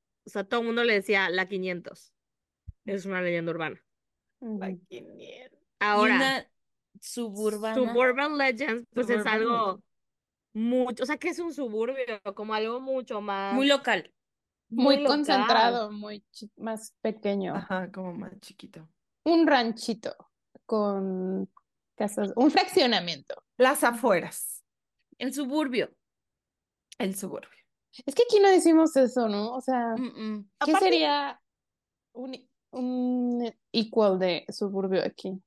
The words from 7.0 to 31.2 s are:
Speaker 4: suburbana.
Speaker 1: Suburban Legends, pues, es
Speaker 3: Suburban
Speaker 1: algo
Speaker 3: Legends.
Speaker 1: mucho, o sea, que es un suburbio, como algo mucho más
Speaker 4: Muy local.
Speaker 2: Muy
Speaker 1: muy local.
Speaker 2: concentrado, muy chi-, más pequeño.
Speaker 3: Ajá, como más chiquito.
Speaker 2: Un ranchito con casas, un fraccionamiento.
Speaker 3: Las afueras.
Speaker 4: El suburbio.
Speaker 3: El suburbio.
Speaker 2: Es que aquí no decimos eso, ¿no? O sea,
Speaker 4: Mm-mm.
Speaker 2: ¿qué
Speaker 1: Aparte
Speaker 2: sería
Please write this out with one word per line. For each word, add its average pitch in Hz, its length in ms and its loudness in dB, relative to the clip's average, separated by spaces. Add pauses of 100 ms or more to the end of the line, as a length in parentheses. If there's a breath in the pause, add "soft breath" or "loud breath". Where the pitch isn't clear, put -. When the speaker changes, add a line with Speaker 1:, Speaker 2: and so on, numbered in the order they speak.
Speaker 4:
suburbana. 214 720 -6
Speaker 1:
Suburban 254 640 2
Legends, 240 560 0
pues, 240 160 -2
es 240 60 4
Speaker 3:
Suburban 214 240 0
Speaker 1:
algo 226 120 0 (120)
Speaker 3:
Legends. 190 200 -4 (680)
Speaker 1:
mucho, 240 480 0
o 254 40 -2
sea, 302 120 -2
que 339 120 -6
es 302 100 -6
un 339 120 -6
suburbio, 233 680 -6 (160)
como 214 180 -6
algo 226 260 -4
mucho 262 400 -6
más 196 340 -4
Speaker 4:
Muy 269 120 2
local. 269 460 0 (560)
Speaker 2:
Muy 233 160 0
Speaker 1:
muy 277 200 8
local. 277 120 4
Speaker 2:
concentrado, 240 760 2
muy 208 380 -12
chi-, - 260 -18
más 220 460 -10
pequeño. 202 520 -4
Speaker 3:
Ajá, 185 380 -6
como 185 220 -10
más 196 260 -14
chiquito. - 480 -20 (360)
Speaker 2:
Un 330 220 4
ranchito 233 680 0 (520)
con 190 840 -2 (480)
casas, 208 400 -4
un 269 140 6
fraccionamiento. 233 920 0 (160)
Speaker 3:
Las 262 260 4
afueras. 220 800 0 (540)
Speaker 4:
El 254 160 -6
suburbio. 269 600 -2 (1040)
Speaker 3:
El 190 180 -4
suburbio. - 320 -12 (580 loud breath)
Speaker 2:
Es 285 80 -6
que 466 80 6
aquí 466 180 6
no 392 100 8
decimos 320 460 6
eso, 254 320 4
¿no? 208 260 -4
O 262 60 -6
sea, 240 360 -2
Speaker 4:
Mm-mm. 214 500 -8 (140)
Speaker 2:
¿qué 294 100 0
Speaker 1:
Aparte 381 160 4
Speaker 2:
sería 285 540 0 (720)